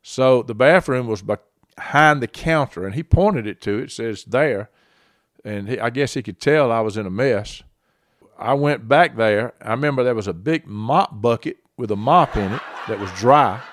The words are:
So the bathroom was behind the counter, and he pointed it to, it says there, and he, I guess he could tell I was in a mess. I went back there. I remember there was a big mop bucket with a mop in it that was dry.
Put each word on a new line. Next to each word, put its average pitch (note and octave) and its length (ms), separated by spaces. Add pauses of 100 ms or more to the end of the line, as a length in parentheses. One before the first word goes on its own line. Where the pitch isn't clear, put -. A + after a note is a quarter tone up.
So C3 420
the A#2 100
bathroom C3 540
was G#2+ 160
behind C#3+ 960
the A#2 60
counter, D3 580
and G2 80
he C#3 80
pointed E3+ 460
it G2 140
to, G#2 180
it - 120
says A2+ 340
there, A#2+ 440 (720)
and G2+ 240
he, A#2 120
I A2+ 100
guess C3 240
he C3+ 80
could G2+ 180
tell C#3+ 320
I A2+ 100
was A2 160
in G#2 100
a F2+ 40
mess. G#2+ 520 (720)
I A#2+ 160
went C#3+ 340
back B2+ 280
there. A2 460
I G#2+ 100
remember C3 320
there B2 100
was G#2+ 140
a F#2+ 60
big D3 340
mop A2+ 540
bucket A2+ 360 (200)
with A2+ 140
a G#2 40
mop C#3 400
in G2+ 180
it C3+ 80 (260)
that G#2+ 120
was F#2+ 140
dry. A#2 480 (120)